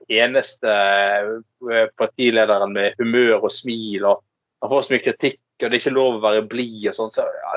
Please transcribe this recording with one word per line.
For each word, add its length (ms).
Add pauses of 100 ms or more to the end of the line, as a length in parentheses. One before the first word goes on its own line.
eneste, 640
eh, 1160 (120)
partilederen 720
med 240
humør 460
og 100
smil, 560
og 140 (400)
han 100
får 140
så 80
mye 100
kritikk, 360 (200)
og 60
det 100
er 60
ikke 100
lov 240
å 60
være 260
blid 400
og 80
sånn, 160
så 160
ja, 280